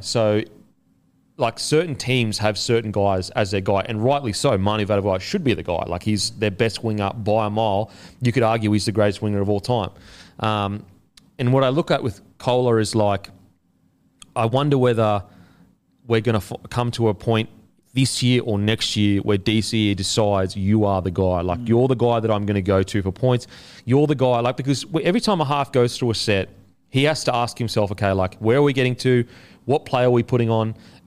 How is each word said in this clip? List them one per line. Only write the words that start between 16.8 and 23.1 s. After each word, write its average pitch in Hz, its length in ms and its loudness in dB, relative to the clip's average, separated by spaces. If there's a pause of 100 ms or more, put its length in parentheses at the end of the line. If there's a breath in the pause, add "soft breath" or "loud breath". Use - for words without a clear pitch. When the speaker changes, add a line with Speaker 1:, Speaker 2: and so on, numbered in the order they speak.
Speaker 1:
to 113 160 0
a 104 60 0
point 110 360 -2 (420)
this 127 300 0
year 123 220 4
or 104 140 -2
next 107 380 -2
year 104 240 2
where 104 180 0
D 110 220 2
C 104 300 0
E 101 40 0
decides 98 600 0
you 104 300 2
are 95 160 2
the 95 80 -2
guy. 90 320 0
Like, 95 180 -2
Speaker 2:
Mm. 117 80 -8
Speaker 1:
you're 120 200 4
the 131 80 2
guy 120 240 2
that 110 100 -2
I'm 104 160 0
gonna 101 160 0
go 95 200 2
to 98 200 -4
for 92 100 -4